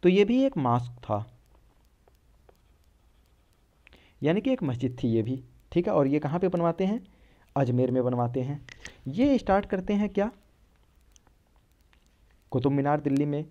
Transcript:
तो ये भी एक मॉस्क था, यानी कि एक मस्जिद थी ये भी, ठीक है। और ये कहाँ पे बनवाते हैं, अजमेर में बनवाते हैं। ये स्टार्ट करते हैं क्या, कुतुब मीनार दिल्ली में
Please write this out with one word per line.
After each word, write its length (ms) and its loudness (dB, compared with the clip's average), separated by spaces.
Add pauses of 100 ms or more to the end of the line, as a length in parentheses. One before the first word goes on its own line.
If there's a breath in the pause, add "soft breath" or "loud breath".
तो 60 6
ये 160 6
भी 200 2
एक 120 0
मॉस्क 440 0
था, 180 -4 (3000 soft breath)
यानी 180 2
कि 120 0
एक 100 -2
मस्जिद 400 -4
थी 60 0
ये 140 2
भी, 200 -6 (300)
ठीक 140 0
है। 60 -2
और 140 4
ये 120 0
कहाँ 220 -2
पे 80 0
बनवाते 360 -2
हैं, 160 -2 (560 soft breath)
अजमेर 340 2
में 140 0
बनवाते 360 -2
हैं। 200 -6 (480 loud breath)
ये 300 2
स्टार्ट 280 0
करते 260 -4
हैं 160 0
क्या, 220 -2 (2250)
कुतुब 200 0
मीनार 280 0
दिल्ली 260 0
में 240 -4